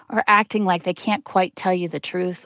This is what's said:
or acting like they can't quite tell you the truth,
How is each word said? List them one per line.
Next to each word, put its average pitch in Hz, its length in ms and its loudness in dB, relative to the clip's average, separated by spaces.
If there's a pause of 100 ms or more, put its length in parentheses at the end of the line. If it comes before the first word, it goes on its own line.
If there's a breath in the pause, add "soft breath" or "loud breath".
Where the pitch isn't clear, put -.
or 220 180 0
acting 214 380 4
like 180 180 2
they 180 120 -2
can't - 280 -2
quite - 320 0
tell 185 180 0
you 180 140 -2
the 156 120 -6
truth, 180 460 -6